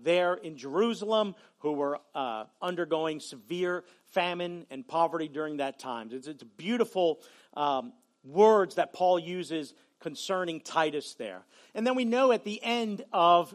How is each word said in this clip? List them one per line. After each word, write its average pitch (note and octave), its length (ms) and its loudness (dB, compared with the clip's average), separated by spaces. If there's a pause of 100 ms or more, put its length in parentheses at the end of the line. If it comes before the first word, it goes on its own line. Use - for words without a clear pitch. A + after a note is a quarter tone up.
there F3 320 2
in D#3+ 220 -10
Jerusalem G3+ 760 0 (240)
who D3+ 140 -2
were, C#3+ 260 -2 (160)
uh, A#2 300 -4 (180)
undergoing D#3+ 560 -2
severe F3 640 -6 (300)
famine F3 580 -4
and C3+ 160 -12
poverty D#3+ 400 0
during D3+ 300 -6
that C#3 240 -6
time. A#2 320 -10
It's, C3 160 -12
it's D3 160 -16
beautiful, F3+ 760 0 (340)
um, C3+ 380 -2 (300)
words G3 540 6
that E3 160 0
Paul F3+ 260 4
uses E3 560 -6 (260)
concerning E3 600 -6
Titus D3+ 540 -2
there. F#2+ 280 -10 (320)
And A3 100 -2
then B3+ 120 2
we B3+ 80 0
know B3+ 260 4
at A3+ 140 2
the G#3 180 -8
end A3+ 500 -4
of F3 420 6